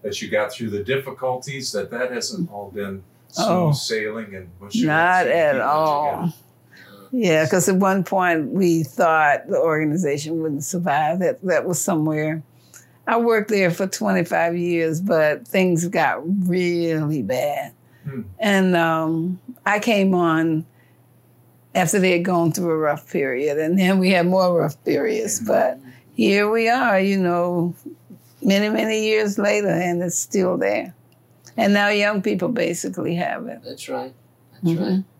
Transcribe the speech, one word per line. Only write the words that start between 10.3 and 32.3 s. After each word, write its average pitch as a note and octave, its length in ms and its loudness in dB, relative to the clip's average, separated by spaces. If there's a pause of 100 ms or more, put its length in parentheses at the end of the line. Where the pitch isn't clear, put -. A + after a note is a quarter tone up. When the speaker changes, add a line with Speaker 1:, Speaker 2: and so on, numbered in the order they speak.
Speaker 2:
wouldn't D3 200 -4
survive. D#3+ 580 0
That, D#3+ 200 -2
that E3 260 0
was F3 140 -2
somewhere. D#3 600 -2 (640)
I A3+ 100 2
worked A3+ 320 0
there F#3+ 220 2
for F#3+ 160 -2
twenty-five F3 680 0
years, E3+ 460 0
but D#3 460 0
things F3 400 2
got D3+ 340 0 (260)
really E3 760 0
bad. C3+ 480 -4 (320)
Speaker 1:
Hmm. C3+ 180 -10 (160)
Speaker 2:
And, F#3+ 380 2
um, E3 640 0 (260)
I G#3 140 2
came G3+ 340 2
on E3 500 2 (1120)
after F#3 260 0
they F#3 120 4
had F3 140 2
gone E3+ 260 2
through F3 200 -2
a D#3+ 60 0
rough D3+ 340 -2
period, C#3+ 460 -2
and D#3+ 220 0
then F#3+ 200 4
we F#3 120 4
had F3 160 4
more F#3 320 2
rough D3+ 240 -2
periods. A3 560 -2
Speaker 3:
Mm-hmm. A2+ 80 -6
Speaker 2:
But - 320 2 (340)
here G#3 380 2
we A3+ 180 2
are, A#3+ 300 2
you G3 200 2
know, F3 540 0 (680)
many, G#3 260 2
many A3 360 0
years G#3+ 340 0
later, G#3 300 2
and F3 340 0
it's F3 160 -4
still F#3 380 0
there. G#2 360 -2 (640)
And G3+ 160 4
now G3+ 160 4
young G#3 320 2
people F#3 280 -2